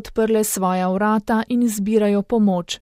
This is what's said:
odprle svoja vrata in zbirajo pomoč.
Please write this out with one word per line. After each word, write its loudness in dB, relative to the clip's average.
odprle 0
svoja -2
vrata 0
in 0
zbirajo 0
pomoč. 0